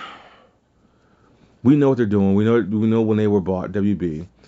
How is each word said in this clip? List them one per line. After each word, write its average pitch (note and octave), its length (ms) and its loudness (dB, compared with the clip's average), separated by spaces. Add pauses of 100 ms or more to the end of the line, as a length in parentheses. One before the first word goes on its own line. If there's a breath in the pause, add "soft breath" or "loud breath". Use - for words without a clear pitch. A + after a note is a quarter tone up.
(1600 loud breath)
we C3+ 140 6
know C#3 120 2
what C3 80 0
they're A#2+ 80 0
doing. G2 300 2
We G#2 100 2
know, A#2 160 2
we G#2+ 260 -2
know A2+ 140 0
when G#2+ 160 0
they G#2+ 100 0
were G2+ 140 2
bought, F2+ 300 -6
W G2+ 240 -2
B, E2 320 -6 (200 soft breath)